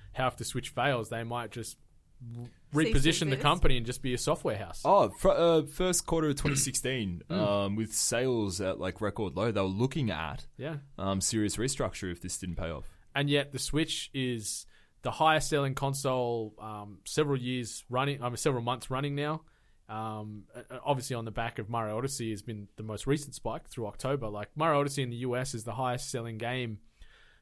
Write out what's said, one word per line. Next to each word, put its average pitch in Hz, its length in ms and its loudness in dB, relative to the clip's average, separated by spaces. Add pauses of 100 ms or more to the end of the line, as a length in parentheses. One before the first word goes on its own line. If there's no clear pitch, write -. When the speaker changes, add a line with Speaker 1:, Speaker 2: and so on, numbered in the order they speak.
(140)
Speaker 1:
how 131 140 0
if 123 100 -2
the 120 80 -8
Switch - 240 -6
fails, 123 400 0
they 117 140 -4
might 117 280 -6
just - 260 -10 (960)
re-, 156 120 6
Speaker 2:
Cease - 80 2
to 143 60 10
Speaker 1:
reposition 160 200 6 (100)
the 139 40 4
Speaker 2:
exist. 135 80 -2
Speaker 1:
company 147 360 8
and 117 80 0
just 123 160 -4
be 127 120 0
a 117 40 0
software 147 400 0
house. 90 280 -8
Speaker 3:
Oh, 170 240 8 (100)
fr-, 190 100 6
uh, 165 380 6
first 185 380 0
quarter 156 240 2
of 143 60 2
twenty 143 200 0
sixteen, 120 680 0
Speaker 1:
<clears throat> - 40 -20
Mm. 190 100 0 (260)
Speaker 3:
um, 101 100 0
with 110 180 -2
sales 117 680 2
at, 95 180 0
like, 92 220 -4
record 98 340 -2
low, 110 160 2
they 101 100 2
were 95 60 2
looking 123 440 0
at, 78 360 -6 (100)
Speaker 1:
Yeah. 151 200 -8 (200)
Speaker 3:
um, 95 240 0
serious 107 360 0
restructure 110 540 -2
if 85 100 -8
this - 160 -6
didn't 90 180 -6
pay 82 140 -4
off. 76 160 -8 (300)
Speaker 1:
And 143 140 0
yet 143 220 2
the 127 80 -6
Switch - 540 -2
is 123 520 -4 (380)
the 120 80 -2
highest 156 380 4
selling 139 260 2
console, 127 840 -2
um, 104 460 -10
several 143 340 2
years 123 500 -4
running, 135 340 0
I 123 60 0
mean, 120 80 -6
several 127 260 2
months 123 260 -2
running 143 260 -2
now. 151 260 -2 (480)
Um, 107 540 -8 (100)
uh, 117 160 -14
uh, 123 140 -10
obviously 131 320 -2
on 117 80 -4
the 113 80 -8
back 117 280 -4
of 101 100 -8
Mario 110 280 -2
Odyssey 120 340 -4
has 101 100 -6
been 104 340 -10
the 113 80 -12
most 107 240 -6
recent 139 280 0
spike 117 340 -6
through 113 180 -6
October. 131 400 -4
Like, 104 280 -8
Mario 151 260 4
Odyssey 143 220 0
in 127 80 -4
the 117 60 -6
U 123 200 0
S 127 160 -4
is 110 100 -6
the 110 120 -6
highest 127 360 -2
selling 117 260 -6
game 117 420 -4 (640)